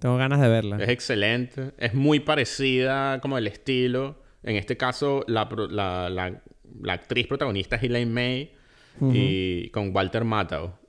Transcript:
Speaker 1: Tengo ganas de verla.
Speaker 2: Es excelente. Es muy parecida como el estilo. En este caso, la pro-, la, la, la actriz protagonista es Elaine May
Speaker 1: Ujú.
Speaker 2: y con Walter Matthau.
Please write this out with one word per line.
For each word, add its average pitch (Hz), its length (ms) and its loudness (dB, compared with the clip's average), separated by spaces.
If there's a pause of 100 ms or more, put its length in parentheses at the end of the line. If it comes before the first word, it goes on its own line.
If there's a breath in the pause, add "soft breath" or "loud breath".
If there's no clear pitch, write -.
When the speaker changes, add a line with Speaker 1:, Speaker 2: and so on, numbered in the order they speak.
Speaker 1:
Tengo 123 160 2
ganas 135 240 2
de 127 80 8
verla. 104 340 2
Speaker 2:
Es 101 60 0
excelente. 123 920 0
Es 110 160 -2
muy 143 260 6
parecida 135 1000 0
como 135 180 -4
el 110 80 0
estilo. 127 720 -2 (220 soft breath)
En 110 140 -2
este 107 200 -4
caso, 139 520 0
la 110 200 0
pro-, 107 200 -4
la, 92 420 -4
la, 92 320 -6 (400)
la 95 100 -4
actriz 117 360 -2
protagonista 120 480 -2
es 107 80 -2
Elaine 120 280 0
May 127 400 -4 (460 soft breath)
Speaker 1:
Ujú. 135 160 2
Speaker 2:
y 92 560 0
con 98 240 -2
Walter 98 300 0
Matthau. 90 480 -2 (160)